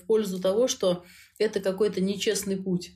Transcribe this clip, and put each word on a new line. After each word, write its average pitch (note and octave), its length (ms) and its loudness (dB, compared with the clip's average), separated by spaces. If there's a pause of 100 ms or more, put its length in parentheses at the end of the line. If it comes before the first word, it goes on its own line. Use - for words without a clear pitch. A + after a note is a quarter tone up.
пользу G#3 360 0
того, G3 280 2
что F3+ 360 0 (340)
это G#3+ 220 0
какой-то F#3+ 400 0
нечестный G3 560 0
путь. F#3+ 400 -4